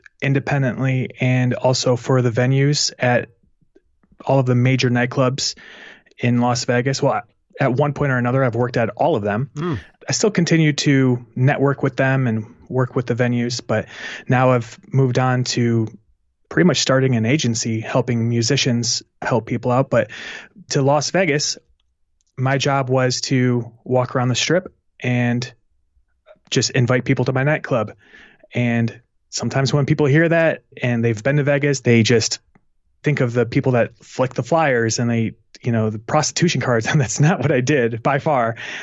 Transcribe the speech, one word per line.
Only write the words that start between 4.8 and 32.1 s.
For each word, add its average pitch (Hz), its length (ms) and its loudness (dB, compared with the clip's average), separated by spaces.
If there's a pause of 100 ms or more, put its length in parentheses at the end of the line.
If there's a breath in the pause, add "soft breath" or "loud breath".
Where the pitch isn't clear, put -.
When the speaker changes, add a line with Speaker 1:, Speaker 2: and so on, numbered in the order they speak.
Speaker 1:
nightclubs 123 640 -2 (640 loud breath)
in 120 220 0
Las 120 260 0
Vegas. 127 360 0
Well, 113 200 0 (380)
at 135 120 2
one 143 220 0
point 143 180 0
or 127 60 0
another, 123 260 0
I've 113 100 0
worked 123 220 -2
at 113 140 0
all 147 260 0
of 104 60 -2
them. 104 320 -2
Speaker 2:
Mm. 151 240 -4 (300 loud breath)
Speaker 1:
I - 40 -4
still - 180 0
continue 165 440 2
to 131 500 2 (120)
network 135 460 2
with 139 140 -2
them 135 300 0
and 110 280 -4 (140)
work 127 280 -2
with 127 100 -2
the 123 80 -2
venues, 120 500 -2
but 107 220 -2 (400 loud breath)
now 127 260 4
I've 120 260 -2 (140)
moved 131 260 2
on 127 260 0
to 117 420 0 (640)
pretty 170 180 2
much 147 140 4
starting 131 340 2
an 110 120 0
agency, 117 540 0
helping 120 480 -2
musicians 120 720 0 (200)
help - 240 -2
people 123 240 -4
out. 127 200 0
But 117 200 0 (600 loud breath)
to 147 120 0
Las 139 280 0
Vegas, 160 480 0 (800)
my 135 220 0
job 139 320 0
was 127 320 0
to 123 480 0 (140)
walk 127 320 -2
around 127 120 0
the 123 60 0
Strip - 400 -2 (260)
and 123 500 -2 (1000)
just - 200 0
invite 123 340 2
people 131 220 0
to 135 60 -2
my 131 120 -2
nightclub. 139 480 -2 (640 loud breath)
And 117 460 -2 (300)
sometimes 131 420 -2
when 143 140 2
people 151 200 2
hear 160 220 4
that 165 360 0 (180)
and 120 220 0
they've 110 180 0
been 139 140 0
to 143 80 2
Vegas, 143 360 0
they 117 220 4
just 113 380 2 (600)